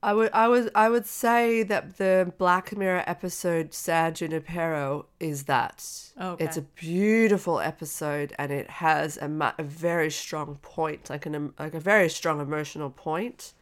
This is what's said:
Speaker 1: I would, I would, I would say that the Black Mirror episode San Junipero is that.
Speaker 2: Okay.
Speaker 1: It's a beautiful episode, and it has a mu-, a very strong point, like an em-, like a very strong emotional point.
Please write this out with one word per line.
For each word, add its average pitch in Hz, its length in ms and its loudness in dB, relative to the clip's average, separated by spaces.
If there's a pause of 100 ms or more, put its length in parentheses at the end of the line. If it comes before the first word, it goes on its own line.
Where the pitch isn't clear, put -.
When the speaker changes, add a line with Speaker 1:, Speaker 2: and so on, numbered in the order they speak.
Speaker 1:
I 202 100 2
would, 220 200 4
I 226 160 6
would, 240 260 4
I 214 140 6
would 233 160 2
say 233 580 2
that 190 340 -2
the 185 400 4
Black 185 380 2
Mirror 185 320 0
episode 170 680 -4
San 165 400 0
Junipero 160 920 -4 (160)
is 147 240 -6
that. - 420 0 (320)
Speaker 2:
Okay. 175 240 -4
Speaker 1:
It's 160 140 -4
a 156 40 -4
beautiful 190 1000 2
episode, 147 760 -6
and 143 140 -4
it 139 180 -4
has 156 480 0
a 147 120 -6
mu-, 151 280 -2
a 160 60 -6
very 160 480 -2
strong 147 500 -8
point, - 480 -6
like 143 160 -8
an 151 100 -6
em-, 147 220 -6
like 156 160 -10
a 165 60 -8
very 190 300 4
strong 156 320 -2
emotional 147 480 -6
point. 170 720 -8